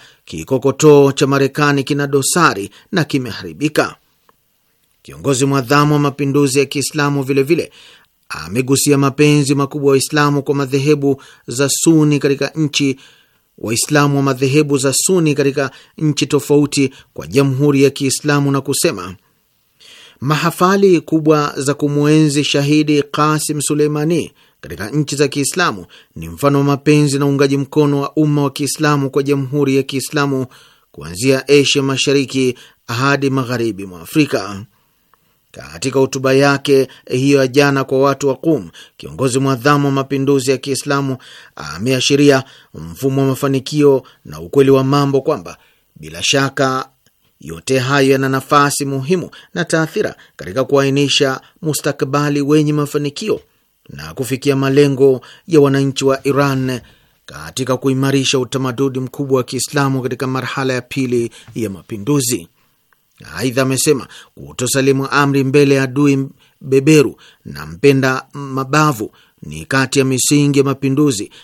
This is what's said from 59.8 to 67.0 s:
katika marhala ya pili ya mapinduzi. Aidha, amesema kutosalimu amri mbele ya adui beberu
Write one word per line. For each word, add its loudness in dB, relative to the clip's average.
katika -6
marhala -4
ya -4
pili -2
ya -4
mapinduzi. -4
Aidha, -2
amesema 0
kutosalimu -2
amri 2
mbele 4
ya 0
adui 0
beberu 2